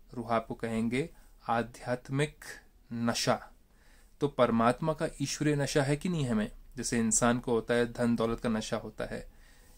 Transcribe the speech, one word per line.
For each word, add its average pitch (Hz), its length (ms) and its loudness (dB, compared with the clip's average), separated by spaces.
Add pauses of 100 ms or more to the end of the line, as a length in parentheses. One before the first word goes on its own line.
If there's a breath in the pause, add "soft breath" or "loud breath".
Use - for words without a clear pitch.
(140)
रुहाब 117 340 -2
को 120 60 -6
कहेंगे 117 560 -2 (380 soft breath)
आध्यात्मिक 123 960 -4 (480)
नशा। 117 580 0 (720 soft breath)
तो 147 80 0
परमात्मा 120 640 4
का 156 160 -2 (140)
ईश्वरीय 147 340 0
नशा 143 260 2
है 143 140 2
कि 180 120 -6
नहीं 160 180 0
हमें? 107 260 0 (240)
जैसे 120 220 -2
इंसान 120 400 4
को 120 140 -2
होता 113 220 2
है, 120 180 2
धन 117 240 2
दौलत 113 240 0
का 123 80 -2
नशा 110 280 -2
होता 107 280 -8
है, 117 280 -10 (460 soft breath)